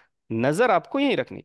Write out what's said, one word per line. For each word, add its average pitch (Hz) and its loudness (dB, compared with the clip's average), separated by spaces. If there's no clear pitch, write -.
नजर 151 2
आपको 185 0
यही 277 0
रखनी, 117 -6